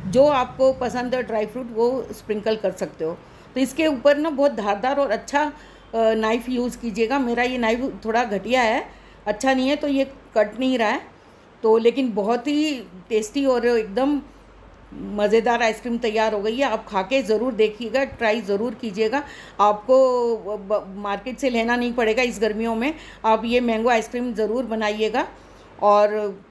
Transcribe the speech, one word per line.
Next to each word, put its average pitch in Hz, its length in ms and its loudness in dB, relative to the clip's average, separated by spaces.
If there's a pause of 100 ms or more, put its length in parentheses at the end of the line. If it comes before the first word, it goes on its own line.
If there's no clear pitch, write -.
जो 254 200 6
आपको 262 460 2
पसंद 247 420 -4
है 254 80 -2
ड्राई 226 220 -2
फ्रूट 233 280 -10
वो 240 380 0
स्प्रिंकल 214 440 -4
कर 202 160 -2
सकते 165 340 -8
हो। 170 120 -6 (360)
तो 254 60 -2
इसके 269 280 0
ऊपर 285 300 4
ना 311 120 -2
बहुत 277 220 2
धारदार 214 480 -2
और 262 120 0
अच्छा, 277 320 -2
अ, 294 80 -2 (440)
नाइफ़ 220 540 2
यूज़ 247 280 -4
कीजिएगा। 233 420 0
मेरा 240 240 0
ये 254 140 -2
नाइफ़ 233 480 -2
थोड़ा 220 180 0
घटिया 220 380 0
है, 233 240 0 (400)
अच्छा 269 280 0
नहीं 254 160 2
है, 294 60 2
तो 294 120 -4
ये 269 180 2
कट 220 540 -2
नहीं 262 180 0
रहा 220 120 2
है। 277 260 -6 (480)
तो 220 140 6
लेकिन 233 360 2
बहुत 233 340 0
ही 294 360 0 (260)
tasty 220 360 0
और 240 200 2
एकदम 240 560 0 (720)
मज़ेदार 208 680 0
आइसक्रीम 226 340 -2
तैयार 220 360 0
हो 202 80 -2
गई 220 140 -2
है। 277 80 0
आप 220 240 -2
खा 196 140 -2
के 254 200 0
ज़रूर 220 320 0
देखिएगा, 220 500 0
ट्राई 233 380 -2
ज़रूर 202 320 -2
कीजिएगा। 220 500 -2 (380)
आपको 240 760 4 (200)
ब-, 196 400 -4
मार्केट 202 400 -6
से 269 120 0
लेना 233 260 2
नहीं 240 180 -2
पड़ेगा 233 300 2
इस 214 180 -4
गर्मियों 220 340 0
में, 233 180 -2 (320)
आप 220 200 4
ये 240 140 2
mango 233 300 0
आइसक्रीम 240 440 0
ज़रूर 214 300 -2
बनाइएगा 220 640 -2 (540)
और 208 580 4 (120)